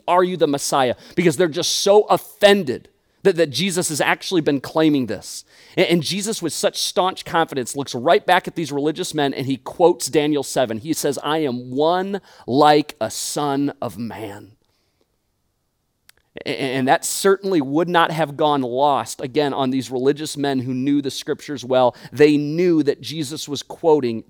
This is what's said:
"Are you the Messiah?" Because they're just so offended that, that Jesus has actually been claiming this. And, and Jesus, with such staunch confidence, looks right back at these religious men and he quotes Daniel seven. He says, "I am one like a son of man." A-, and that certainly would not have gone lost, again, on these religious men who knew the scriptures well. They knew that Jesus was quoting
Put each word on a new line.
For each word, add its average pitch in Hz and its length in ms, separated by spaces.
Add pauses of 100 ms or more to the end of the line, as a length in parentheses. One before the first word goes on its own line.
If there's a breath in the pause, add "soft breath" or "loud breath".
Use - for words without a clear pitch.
"Are 180 160
you 180 140
the 160 80
Messiah?" 139 480 (220 loud breath)
Because 170 220
they're 175 100
just 160 320
so 202 240
offended 202 840 (340)
that, 185 140
that 156 140
Jesus 175 360
has 156 140
actually 170 400
been 143 180
claiming 147 460
this. - 400 (320 loud breath)
And, 180 100
and 165 160
Jesus, 196 380
with 156 100
such - 260
staunch - 460
confidence, 151 500
looks 135 220
right 165 300
back 180 240
at - 60
these 156 140
religious 151 440
men 143 200
and 135 120
he 135 100
quotes 175 520
Daniel 147 360
seven. 113 360
He 156 120
says, 143 320
"I 151 140
am 127 340
one 180 480 (260 loud breath)
like 151 540
a 110 100
son 143 720
of 101 160
man." 104 600 (1900)
A-, - 40
and 131 400
that - 160
certainly 190 560
would 147 260
not 165 240
have 151 240
gone 147 260
lost, 127 600
again, 143 320
on 127 160
these 127 200
religious 143 460
men 139 240
who 127 140
knew 139 280
the 135 80
scriptures 139 540
well. 127 320 (160 loud breath)
They 151 240
knew 156 480
that 139 160
Jesus 143 480
was 143 160
quoting 127 680